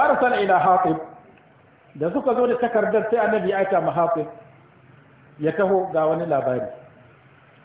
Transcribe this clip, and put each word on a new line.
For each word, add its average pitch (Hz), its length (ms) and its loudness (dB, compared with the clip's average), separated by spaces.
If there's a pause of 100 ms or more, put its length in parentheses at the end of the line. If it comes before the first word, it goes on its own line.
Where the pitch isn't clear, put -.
(100)
arsala 247 320 2
ila 190 160 4
Hatib. 180 400 2 (960)
Da 151 180 -2
suka 262 220 0
zo 247 120 2
da 240 100 0
takardar 214 540 0
sai 233 80 2
Annabi 202 320 0
ya 196 80 -2
aika 190 220 2
ma 156 120 -2
Hatib. 165 340 0 (1120)
Ya 151 140 -2
taho 190 400 0
ga 156 140 0
wani 165 200 -2
labari. 135 400 -2 (1000)